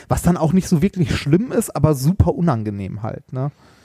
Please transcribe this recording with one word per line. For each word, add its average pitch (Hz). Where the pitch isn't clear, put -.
Was 131
dann 175
auch 147
nicht 185
so 156
wirklich 180
schlimm 180
ist, -
aber 151
super 147
unangenehm 107
halt, -
ne? 135